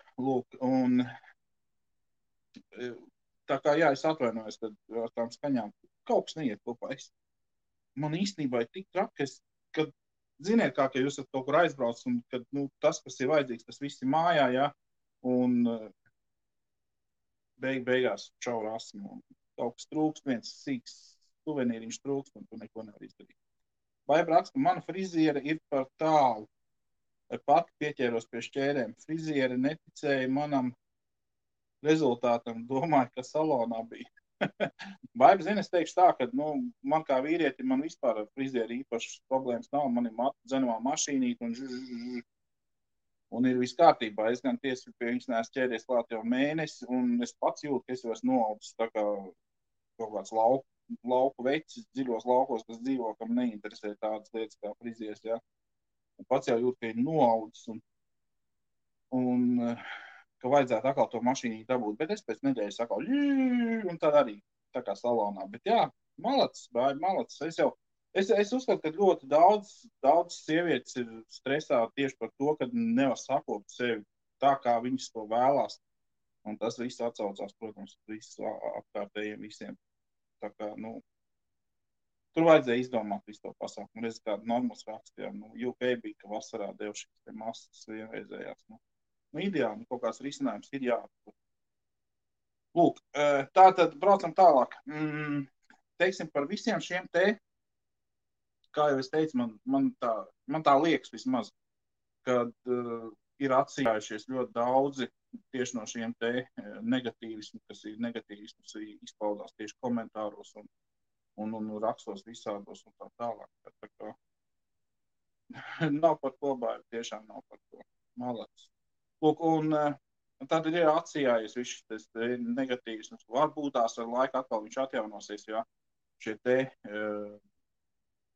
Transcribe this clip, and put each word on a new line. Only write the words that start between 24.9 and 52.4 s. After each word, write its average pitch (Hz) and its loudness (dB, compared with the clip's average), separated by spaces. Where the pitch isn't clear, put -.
ir 156 -2
par 131 -2
tālu. 135 4
Pati 160 4
pieķēros 120 -2
pie 117 -6
šķērēm. 135 -2
Friziere 147 -2
neticēja 139 -2
manam 139 0
rezultātam, 120 2
domāju, 135 2
ka 127 -8
salonā 120 0
bija. - -14
<laughs> - -2
Vai, 170 10
zini, 196 -2
es - -6
teikšu 170 0
tā, 185 8
ka, 123 -2
nu, 143 -2
man 151 0
kā 131 2
vīrietim, 143 0
man 131 2
vispār 117 -2
ar 107 -8
frizieri 123 -4
īpašas - -8
problēmas 123 -2
nav. 143 0
Man 120 0
ir 110 -8
ma-, 123 0
dzenomā 127 0
mašīnīte 131 -2
un 117 -6
ž-, 135 -10
ž-, 127 -8
ž-, 120 -8
un 123 2
ir 127 4
viss 127 0
kārtībā. 113 6
Es 123 -4
gan 120 -2
tiesu 131 -6
pie 120 -2
viņas 123 -4
neesmu 113 -2
ķēries 127 -2
klāt 120 0
jau 110 -4
mēnesi, 143 -2
un 123 0
es 117 -10
pats 156 -2
jūtu, 131 -2
ka 127 -6
es - -14
jau 113 -4
esmu 127 -2
noaudzis 110 -2
tā 113 0
kā 107 0
kaut 110 -6
kāds 98 -6
lauku, 113 4
lauku 127 2
vecis, 127 -2
dziļos 123 -4
laukos, 123 2